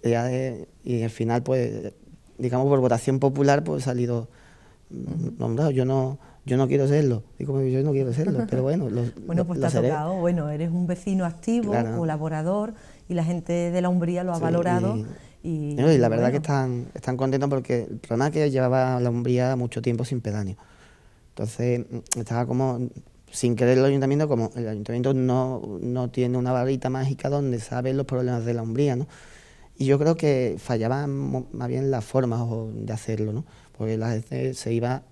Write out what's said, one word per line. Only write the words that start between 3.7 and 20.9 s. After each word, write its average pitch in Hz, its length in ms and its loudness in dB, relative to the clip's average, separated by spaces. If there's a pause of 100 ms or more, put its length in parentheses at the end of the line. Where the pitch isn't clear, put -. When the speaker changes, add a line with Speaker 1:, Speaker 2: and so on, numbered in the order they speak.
Speaker 1:
ha - 80 -6
salido, 120 380 -2 (600)
mm, - 240 -10
Speaker 2:
Ujú. 165 240 -4
Speaker 1:
nombrado. 123 340 0
Yo 127 140 2
no... 131 320 0 (280)
Yo 127 120 2
no 131 100 4
quiero 139 200 4
serlo. 139 360 4 (140)
Digo, 135 240 -2
"Yo 131 220 0
no 151 80 0
quiero 131 220 0
serlo", 190 360 0
pero 131 140 0
bueno, 147 260 0
lo, 120 120 -2
Speaker 2:
<laughs> 113 240 -6
Bueno, 170 160 0
Speaker 1:
lo, 170 60 -2
Speaker 2:
pues 165 120 -4
Speaker 1:
lo 135 40 0
Speaker 2:
te - 40 2
ha - 40 2
Speaker 1:
seré. 123 180 4
Speaker 2:
tocado. 156 260 0
Bueno, 170 340 0
eres 160 220 -2
un 175 160 0
vecino 180 380 0
activo, 208 460 0
Speaker 1:
Claro. 233 260 0
Speaker 2:
colaborador, 160 760 -2 (360)
y 175 40 -4
la 170 100 0
gente 170 300 -2 (180)
de 180 100 2
La 180 80 2
Umbría 180 340 2
lo 180 80 -2
ha 170 40 -2
Speaker 1:
Sí, 165 60 -6
Speaker 2:
valorado 120 560 2 (460)
Speaker 1:
y, - 60 -6
Speaker 2:
y, 151 260 -4
Speaker 1:
no, 139 160 6
y 147 60 8
la 120 120 6
verdad 117 160 2
Speaker 2:
bueno. 123 60 4
Speaker 1:
que 143 60 0
están, 131 560 0
están 127 240 -4
contentos 135 320 2
porque 127 400 0
el 110 80 -8
problema 120 300 0
es 147 60 0
que 151 180 2
llevaba 127 480 2
La 123 100 2
Umbría 123 460 2
mucho 120 260 -4
tiempo 120 240 0
sin 123 160 -4
pedáneo. 104 340 -4 (760)